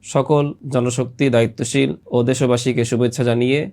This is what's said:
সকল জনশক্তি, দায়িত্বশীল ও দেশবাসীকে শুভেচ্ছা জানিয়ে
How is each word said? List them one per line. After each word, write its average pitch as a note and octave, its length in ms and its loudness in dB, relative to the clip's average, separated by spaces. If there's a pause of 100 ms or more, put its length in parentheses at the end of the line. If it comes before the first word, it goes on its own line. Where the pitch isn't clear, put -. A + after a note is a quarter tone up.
সকল D3 400 0 (280)
জনশক্তি, B2 580 -2
দায়িত্বশীল A#2+ 600 0 (160)
ও - 160 -2
দেশবাসীকে B2 640 0
শুভেচ্ছা A#2+ 400 -2
জানিয়ে A#2+ 340 0 (140)